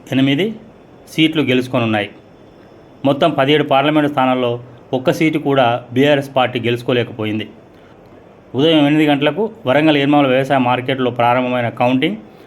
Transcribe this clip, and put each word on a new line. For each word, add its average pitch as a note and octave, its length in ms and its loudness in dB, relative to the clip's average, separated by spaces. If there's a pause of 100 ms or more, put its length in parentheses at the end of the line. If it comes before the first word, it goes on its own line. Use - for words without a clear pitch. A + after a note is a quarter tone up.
(120)
ఎనిమిది C#3 420 0 (580)
సీట్లు D#3 300 0
గెలుచుకొనున్నాయి. A#2+ 680 -2 (920)
మొత్తం C#3 260 2
పదిహేడు C#3+ 320 2
పార్లమెంట్ D3 480 2
స్థానాల్లో B2+ 500 0 (320)
ఒక్క C3 180 -2
సీటు D#3 280 0
కూడా C3+ 440 2 (100)
బీఆర్ఎస్ C#3 440 0
పార్టీ B2 240 0
గెలుచుకోలేకపోయింది. A2+ 880 -4 (1040)
ఉదయం D#3 320 2
ఎనిమిది D3+ 240 2
గంటలకు D3+ 400 -2 (160)
వరంగల్ D3 300 2
ఎర్మాల C#3+ 300 2
వ్యవసాయ C3 320 0
మార్కెట్లో B2+ 520 -2
ప్రారంభమైన B2 580 0
కౌంటింగ్ C3 480 0 (300)